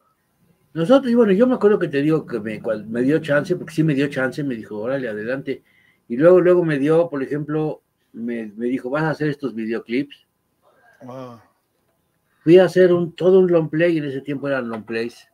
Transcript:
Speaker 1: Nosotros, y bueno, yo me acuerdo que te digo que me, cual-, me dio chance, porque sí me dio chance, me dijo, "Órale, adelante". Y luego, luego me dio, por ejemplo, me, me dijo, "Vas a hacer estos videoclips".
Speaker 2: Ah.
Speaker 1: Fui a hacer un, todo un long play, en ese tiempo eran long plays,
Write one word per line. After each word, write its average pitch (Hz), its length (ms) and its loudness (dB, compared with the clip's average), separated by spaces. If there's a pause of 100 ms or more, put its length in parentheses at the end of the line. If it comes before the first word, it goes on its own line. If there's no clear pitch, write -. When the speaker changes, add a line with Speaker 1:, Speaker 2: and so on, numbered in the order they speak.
(720)
Speaker 1:
Nosotros, 240 380 2
y 233 60 0
bueno, 226 160 4
yo 214 140 4
me 254 100 2
acuerdo 208 220 2
que 170 100 -2
te 139 120 -2
digo 147 260 0
que 117 120 -6
me, 107 240 -8
cual-, 107 240 -6
me 113 160 -4
dio 143 160 2
chance, 151 380 -2
porque - 180 -12
sí 156 80 0
me 156 120 2
dio 139 140 0
chance, 131 360 -4
me 135 100 -4
dijo, 107 240 -12
"Órale, 123 300 -6
adelante". 123 540 -8 (460)
Y 117 80 -6
luego, 175 240 8
luego 180 240 4
me 151 140 -2
dio, 160 320 2
por 139 120 -6
ejemplo, 151 600 -6 (300)
me, 117 340 -8 (100)
me 117 100 -6
dijo, 123 240 -4
"Vas 151 140 -2
a 160 60 0
hacer 147 200 -4
estos 131 240 -8
videoclips". 113 720 -6 (800)
Speaker 2:
Ah. 123 360 -18 (1000)
Speaker 1:
Fui 170 160 8
a 185 60 8
hacer 180 280 4
un, 175 220 0
todo 185 260 4
un 180 100 4
long 165 180 2
play, 160 300 0
en 147 60 -6
ese 135 180 -6
tiempo 143 260 -8
eran 131 200 -4
long 110 160 -10
plays, 113 500 -8